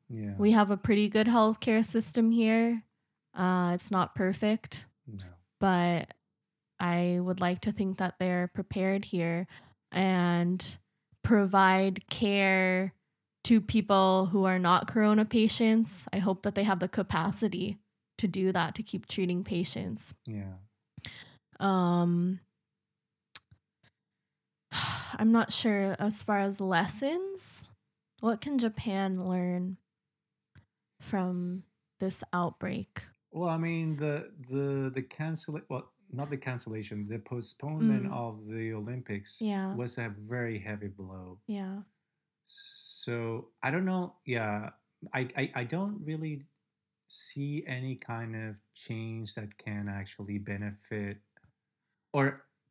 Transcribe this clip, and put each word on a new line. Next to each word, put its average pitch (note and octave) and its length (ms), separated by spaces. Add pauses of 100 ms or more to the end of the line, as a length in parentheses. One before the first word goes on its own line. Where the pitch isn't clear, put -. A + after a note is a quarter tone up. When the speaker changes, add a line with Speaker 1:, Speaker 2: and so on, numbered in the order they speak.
Speaker 1:
Yeah. G#2+ 280
Speaker 2:
We G#3 140
have G#3 200
a G3+ 60
pretty G#3 300
good G#3+ 200
healthcare A3 580
system A3+ 460
here. A3+ 520 (500)
Uh, F3+ 420
it's - 160
not F#3 240
perfect, G#3 680 (220)
Speaker 1:
No. G2+ 160 (360)
Speaker 2:
but F3 540 (680)
I F3 420
would F3+ 180
like F3+ 220
to G#3+ 100
think F#3+ 280
that F#3 200
they're F3+ 340
prepared F#3+ 520
here E3+ 420 (440)
and F3+ 840 (460)
provide F#3+ 840
care F#3+ 840 (520)
to A3+ 160
people F#3+ 680
who F#3+ 180
are F#3 140
not F3+ 280
corona G#3+ 380
patients, A3 840
I - 60
hope F#3+ 260
that G3+ 120
they G3 80
have G3 160
the F#3+ 80
capacity G3+ 880 (400)
to G#3+ 100
do F#3 240
that, E3+ 240
to A3 80
keep - 240
treating F3+ 360
patients. G#2+ 720 (100)
Speaker 1:
Yeah. G2+ 280 (1040)
Speaker 2:
Um, F3 800 (2250)
<sighs> - 0 (460)
I'm A3 140
not A3+ 220
sure G3+ 460
as - 240
far G3+ 160
as G3 200
lessons. C#4 1120 (520)
What A3 200
can C#4+ 160
Japan G3 680
learn F3+ 520 (1200)
from F3+ 640 (360)
this F#3 240 (100)
outbreak? F3+ 720 (280)
Speaker 1:
Well, E3+ 180
I E3 80
mean, E3 400
the, D3 340 (180)
the, C#3 440
the C3 100
cancel-, D#3 560 (100)
well, B2+ 220 (200)
not C#3+ 180
the C#3+ 80
cancellation, A2 720
the A2+ 100
postponement C#3 880
Speaker 2:
Mm. - 60
Speaker 1:
of G#2+ 340
the A2+ 260
Olympics G#2+ 680
Speaker 2:
Yeah. G3 340
Speaker 1:
was A#2+ 220
a A#2 200
very A#2 420
heavy G#2 280
blow. F#2+ 600
Speaker 2:
Yeah. G3 320 (680)
Speaker 1:
S- - 460 (100)
so, A#2 440 (120)
I C3 80
don't F3+ 160
know. F#3 300 (100)
Yeah, G#2+ 460 (420)
I, B2+ 140 (100)
I, C3+ 200
I B2 60
don't F#3 400
really D#3 420 (640)
see C#3+ 600
any C3 300
kind A2+ 380
of A2 200 (180)
change A2+ 600
that G#2 240
can G#2 280
actually G2+ 520
benefit G#2 800 (960)
or C3+ 280 (300)